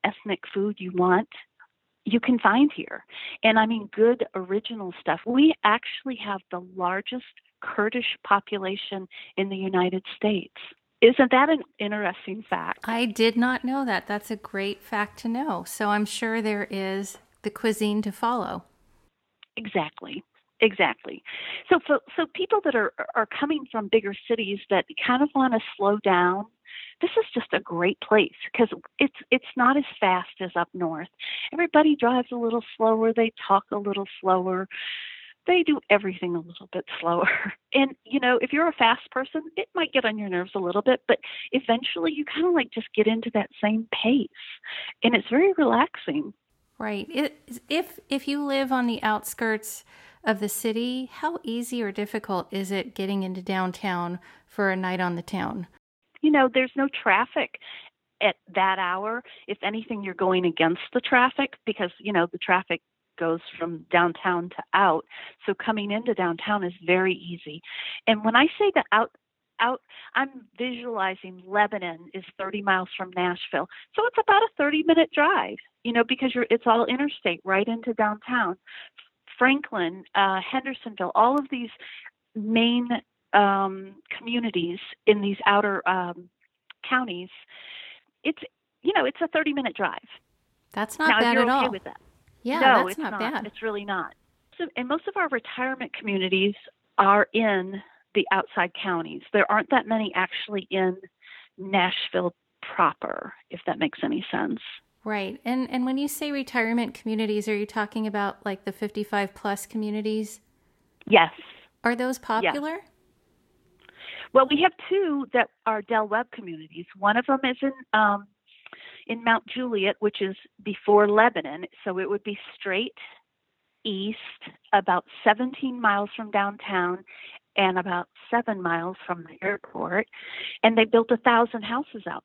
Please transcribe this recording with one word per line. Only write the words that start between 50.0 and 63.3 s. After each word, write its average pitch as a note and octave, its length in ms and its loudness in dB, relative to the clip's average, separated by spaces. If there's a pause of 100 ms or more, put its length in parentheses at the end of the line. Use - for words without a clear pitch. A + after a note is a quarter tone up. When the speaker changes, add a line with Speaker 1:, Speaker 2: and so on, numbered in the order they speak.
Speaker 2:
of G#3 160 0
the G#3 80 -4
city, B3 600 -4
how D#4 320 -6
easy A#3+ 380 -6
or G3+ 120 -4
difficult G3+ 580 -4
is G3 200 -6
it G3+ 220 -4
getting G3 300 -4
into F#3 180 -6
downtown F3+ 800 -2 (260)
for G3 240 0
a F#3+ 60 0
night F#3 240 -2
on F3 160 0
the E3+ 60 -6
town? - 460 -6 (540)
Speaker 1:
You D4+ 100 4
know, C4+ 220 4
there's C4 220 0
no C#4 140 0 (120)
traffic G#3+ 560 0 (640)
at G3+ 140 2 (180)
that F#3+ 260 2
hour. G3+ 440 -4 (240)
If G3+ 160 -8
anything, G#3+ 400 -6
you're F#3 100 -8
going F#3 300 2
against E3 380 2 (120)
the B3 60 2
traffic C4 540 2 (120)
because, G3 340 -4
you G#3 120 -6
know, F3 180 2
the - 80 -12
traffic F3+ 440 0 (380)
goes E3 220 0 (180)